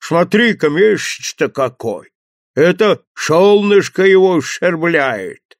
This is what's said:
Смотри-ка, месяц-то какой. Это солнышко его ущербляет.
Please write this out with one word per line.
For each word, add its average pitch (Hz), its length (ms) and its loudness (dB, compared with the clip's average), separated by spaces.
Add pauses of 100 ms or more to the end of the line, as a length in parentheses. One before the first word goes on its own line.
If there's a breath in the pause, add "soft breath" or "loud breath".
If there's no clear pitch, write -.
Смотри-ка, 175 680 0
месяц-то 160 800 -2
какой. 120 640 -8 (420)
Это 180 500 0 (100)
солнышко 202 880 2
его 190 300 4
ущербляет. 156 1080 -4 (180)